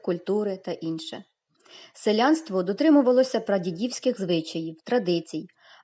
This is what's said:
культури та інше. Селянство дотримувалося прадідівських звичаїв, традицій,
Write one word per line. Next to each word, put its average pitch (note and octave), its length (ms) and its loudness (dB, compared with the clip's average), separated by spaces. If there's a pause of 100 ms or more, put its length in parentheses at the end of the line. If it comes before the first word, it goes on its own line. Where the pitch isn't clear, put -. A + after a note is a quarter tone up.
культури F#3+ 600 -2
та F3+ 60 -6
інше. E3 520 -8 (720)
Селянство A3 720 2
дотримувалося B3+ 760 4
прадідівських G3+ 840 -2
звичаїв, E3 600 -4
традицій, F3 640 -2 (360)